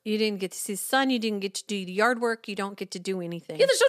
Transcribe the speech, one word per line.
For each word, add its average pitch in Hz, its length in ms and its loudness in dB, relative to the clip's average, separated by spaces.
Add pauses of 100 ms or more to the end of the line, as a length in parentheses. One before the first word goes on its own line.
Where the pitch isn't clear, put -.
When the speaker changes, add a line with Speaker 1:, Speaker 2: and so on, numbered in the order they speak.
Speaker 1:
You 214 140 0
didn't 214 220 0
get 185 100 -4
to - 80 -10
see - 140 -6
the 196 60 -4
sun. 262 320 2
You 254 100 2
didn't 214 200 -2
get 196 140 -4
to - 120 -8
do 202 180 -4
the 180 80 -8
yard 226 280 2
work. 226 280 -2
You 202 80 -8
don't 202 200 -4
get 190 160 -10
to 196 60 -8
do 185 220 -4
anything. 170 400 -6
Speaker 2:
Yeah, 523 60 8
there's 539 140 4
no 523 80 8